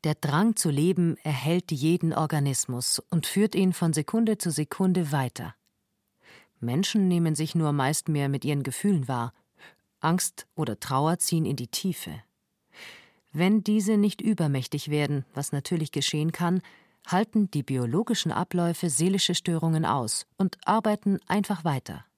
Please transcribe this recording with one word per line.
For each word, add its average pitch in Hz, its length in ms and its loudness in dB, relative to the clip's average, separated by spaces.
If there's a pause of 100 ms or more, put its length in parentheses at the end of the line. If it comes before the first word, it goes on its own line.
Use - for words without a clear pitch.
Der 151 100 2
Drang 180 400 2
zu - 140 0
leben 165 540 2
erhält 151 500 0
jeden 160 400 0
Organismus 139 880 -2 (100)
und 160 180 0
führt 208 260 2
ihn 185 200 2
von 165 180 0
Sekunde 214 460 0
zu 180 120 -4
Sekunde 170 640 0
weiter. 131 440 -4 (1040)
Menschen 185 480 2
nehmen 170 260 2
sich 156 180 -2
nur 156 200 2
meist 143 340 0
mehr 143 220 0
mit 139 160 -2
ihren 143 180 0
Gefühlen 139 460 0
wahr. 120 240 -4 (640)
Angst - 560 -2
oder 120 240 -4
Trauer 151 400 0
ziehen 160 260 0
in 139 120 -2
die 123 100 -8
Tiefe. - 440 -6 (1200)
Wenn 190 280 2
diese 208 360 2
nicht 202 240 2
übermächtig 147 680 -2
werden, 147 440 0
was 139 180 -6
natürlich 151 400 -2
geschehen 151 400 -2
kann, 175 300 0 (440)
halten 208 460 0
die 143 120 -2
biologischen 135 680 -2
Abläufe 170 580 0
seelische 180 460 0
Störungen 160 480 0
aus 113 440 -2 (100)
und 190 280 0
arbeiten 208 600 2
einfach 190 380 -2
weiter. 131 400 -4 (120)